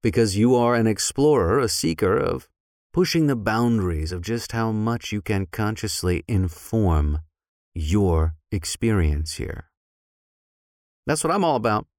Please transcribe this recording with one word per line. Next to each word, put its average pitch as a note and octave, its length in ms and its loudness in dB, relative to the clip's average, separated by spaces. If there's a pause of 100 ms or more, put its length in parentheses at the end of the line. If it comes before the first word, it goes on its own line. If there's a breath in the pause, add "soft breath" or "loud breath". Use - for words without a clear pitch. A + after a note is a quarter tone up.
because A2 320 2
you A#2+ 180 4
are A#2+ 220 4
an A2+ 100 2
explorer, A#2+ 720 2
a A#2 100 0
seeker F#2 480 0
of - 320 -4 (420)
pushing E3+ 340 2
the C#3 100 2
boundaries G#2 760 0
of F2+ 100 -8
just A2+ 300 -6
how A2+ 200 -2
much A2 400 -4
you G#2 100 -4
can G2 260 -2
consciously G#2 800 -4
inform F2 920 0 (520)
your D#2+ 640 2 (160)
experience E2 840 -2
here. - 340 -10 (1400)
That's D3+ 160 -2
what E3 100 0
I'm G3 100 0
all D#3 120 2
about. A2 320 -2 (120)